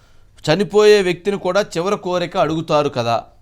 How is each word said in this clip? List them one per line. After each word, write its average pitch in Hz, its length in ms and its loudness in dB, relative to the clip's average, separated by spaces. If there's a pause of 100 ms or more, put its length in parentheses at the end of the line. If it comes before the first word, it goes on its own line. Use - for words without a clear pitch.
(460)
చనిపోయే 208 560 4
వ్యక్తిని 185 360 -4
కూడా 185 240 -2
చివరి 190 360 -4
కోరిక 180 400 -4
అడుగుతారు 160 520 0
కదా. 117 260 -2 (260)